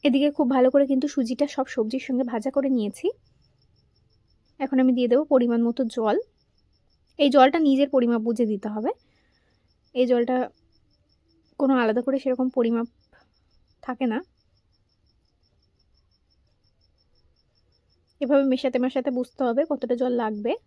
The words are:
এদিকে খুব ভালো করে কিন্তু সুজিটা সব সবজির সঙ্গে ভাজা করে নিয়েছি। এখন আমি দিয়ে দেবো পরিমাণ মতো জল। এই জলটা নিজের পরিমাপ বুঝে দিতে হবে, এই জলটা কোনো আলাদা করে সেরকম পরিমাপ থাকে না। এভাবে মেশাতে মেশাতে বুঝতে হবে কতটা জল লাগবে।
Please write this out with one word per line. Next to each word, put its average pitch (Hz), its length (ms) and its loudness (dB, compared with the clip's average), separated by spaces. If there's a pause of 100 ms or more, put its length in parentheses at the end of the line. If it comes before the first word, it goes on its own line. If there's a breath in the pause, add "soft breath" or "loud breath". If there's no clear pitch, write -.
এদিকে 277 260 2
খুব 285 200 -2
ভালো 262 200 4
করে 277 160 4
কিন্তু 262 220 0
সুজিটা 254 460 -2
সব 262 200 -4
সবজির 220 320 -4
সঙ্গে 262 180 -2
ভাজা 233 260 -6
করে 277 260 -2
নিয়েছি। 208 300 -4 (1500)
এখন 269 220 -2
আমি 262 100 4
দিয়ে 247 160 0
দেবো 247 160 4
পরিমাণ 240 440 2
মতো 240 160 -4
জল। 220 320 -2 (1000)
এই 285 120 4
জলটা 269 280 6
নিজের 277 360 2
পরিমাপ 240 340 2
বুঝে 233 240 0
দিতে 202 160 -6
হবে, 214 220 -4 (1040)
এই 247 120 2
জলটা 240 300 2 (1200)
কোনো 277 140 2 (100)
আলাদা 226 240 0
করে 269 160 -2
সেরকম 254 260 -2
পরিমাপ 233 380 0 (960 soft breath)
থাকে 254 240 -6
না। 226 120 -2 (4000)
এভাবে 277 240 2
মেশাতে 254 340 0
মেশাতে 254 400 -2
বুঝতে - 260 -6
হবে 240 260 0
কতটা 247 240 -4
জল 247 180 -2
লাগবে। 220 400 -4 (140)